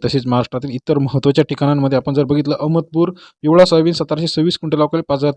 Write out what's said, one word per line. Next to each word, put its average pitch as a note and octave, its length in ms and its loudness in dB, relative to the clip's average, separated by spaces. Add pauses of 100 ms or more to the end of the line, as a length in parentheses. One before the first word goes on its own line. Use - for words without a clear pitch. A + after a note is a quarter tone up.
तसेच B2 220 -2
महाराष्ट्रातील B2 440 -4
इतर C#3+ 280 -2
महत्त्वाच्या C#3 460 2
ठिकाणांमध्ये C#3 520 0
आपण C3+ 180 -4
जर C#3 100 2
बघितलं, C#3+ 300 0
अहमदपूर D#3+ 560 -2 (320)
पिवळा E3 220 6
सोयाबीन E3+ 280 2
सतराशे D#3+ 340 -4
सव्वीस E3 320 -2
क्विंटल D3+ 220 -2
अवकाले D#3+ 220 0
पाच C#3+ 160 -4
हजार C#3+ 180 0